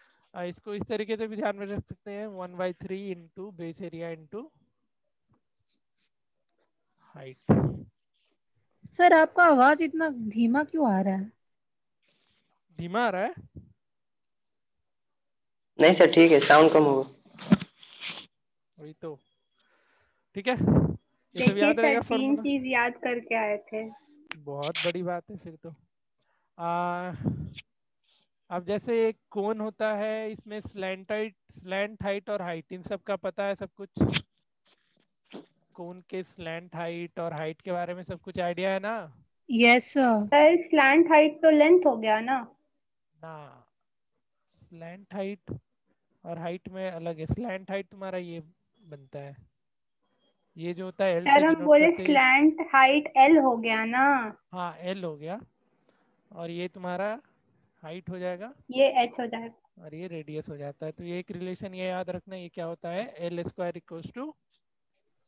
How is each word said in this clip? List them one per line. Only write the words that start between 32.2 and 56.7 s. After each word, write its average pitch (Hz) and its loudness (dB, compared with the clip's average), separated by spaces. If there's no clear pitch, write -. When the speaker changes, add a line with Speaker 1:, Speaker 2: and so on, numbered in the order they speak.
Speaker 1:
और 202 -6
height, 170 -10
इन 185 -14
सब 202 -10
का 202 -6
पता 190 -8
है 202 -4
सब 190 -14
कुछ? 196 -20
कोन 180 -18
के 185 -12
slant 170 -14
height 170 -10
और 170 -6
height 160 -10
के 185 -8
बारे 175 -6
में 180 -16
सब 175 -14
कुछ 185 -14
idea 175 -2
है 190 -4
ना? 196 -10
Speaker 2:
यस 240 4
sir। 233 2
Speaker 4:
सर, 302 6
slant 302 4
height 302 4
तो 320 8
length 311 8
हो 247 2
गया 220 0
ना? 240 -6
Speaker 1:
ना, 151 -20
slant 175 -20
height 196 -8
और 170 -10
height 175 -10
में 190 -10
अलग 165 -10
है। 160 -10
slant 196 -8
height 196 -8
तुम्हारा 190 -12
ये 170 -12
बनता 147 -20
है, 139 -18
ये 170 -8
जो 185 -12
होता 185 -4
है 185 2
एल 170 -2
Speaker 4:
सर, 277 6
Speaker 1:
से 311 4
Speaker 4:
हम 320 6
Speaker 1:
डिनोट 311 -4
Speaker 4:
बोले 302 8
Speaker 1:
करते 339 -2
हैं। - -2
Speaker 4:
slant 285 4
height 277 4
L 311 10
हो 262 4
गया 220 -2
ना? 247 0
Speaker 1:
हाँ, 175 -8
एल 180 -8
हो 156 -8
गया, 165 -12
और 170 -12
ये 175 -8
तुम्हारा 190 -8